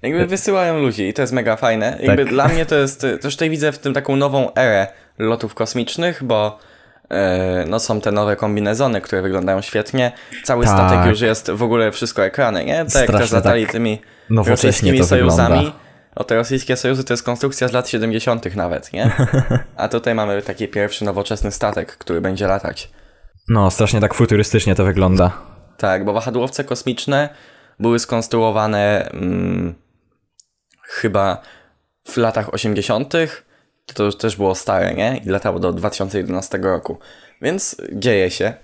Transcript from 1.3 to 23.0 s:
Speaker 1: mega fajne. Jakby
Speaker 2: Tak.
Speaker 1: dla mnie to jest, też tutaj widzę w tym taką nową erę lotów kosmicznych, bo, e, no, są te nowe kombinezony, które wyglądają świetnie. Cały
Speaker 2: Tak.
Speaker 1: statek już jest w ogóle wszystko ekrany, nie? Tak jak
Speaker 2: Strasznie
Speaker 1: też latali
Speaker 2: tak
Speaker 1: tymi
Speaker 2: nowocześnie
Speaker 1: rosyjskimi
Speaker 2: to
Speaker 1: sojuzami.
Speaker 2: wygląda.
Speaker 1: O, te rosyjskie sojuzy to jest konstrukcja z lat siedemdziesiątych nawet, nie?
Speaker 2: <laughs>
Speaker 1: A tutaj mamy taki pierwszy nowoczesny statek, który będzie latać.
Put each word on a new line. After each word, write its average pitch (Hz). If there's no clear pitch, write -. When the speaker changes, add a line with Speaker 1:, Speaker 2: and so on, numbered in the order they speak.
Speaker 1:
mega 117
fajne. 113
Jakby 107
Speaker 2:
Tak. 107
Speaker 1:
dla 139
mnie 160
to 156
jest, 139
też 143
tutaj 160
widzę 151
w 143
tym 139
taką 139
nową 139
erę 107
lotów 110
kosmicznych, 135
bo, 107
e, 92
no, 107
są 110
te 104
nowe 104
kombinezony, 107
które 95
wyglądają 95
świetnie. 120
Cały 120
Speaker 2:
Tak. 107
Speaker 1:
statek 92
już 107
jest 110
w 104
ogóle 113
wszystko 113
ekrany, 101
nie? -
Tak 156
jak 156
Speaker 2:
Strasznie 117
Speaker 1:
też 113
latali 117
Speaker 2:
tak 107
Speaker 1:
tymi 113
Speaker 2:
nowocześnie 110
Speaker 1:
rosyjskimi 117
Speaker 2:
to 131
Speaker 1:
sojuzami. 85
Speaker 2:
wygląda. 151
Speaker 1:
O, -
te 117
rosyjskie 127
sojuzy 131
to 127
jest 120
konstrukcja 127
z 113
lat 123
siedemdziesiątych 113
nawet, 87
nie? 113
Speaker 2:
<laughs> -
Speaker 1:
A 110
tutaj 117
mamy 104
taki 101
pierwszy 104
nowoczesny 101
statek, 101
który 85
będzie 95
latać. -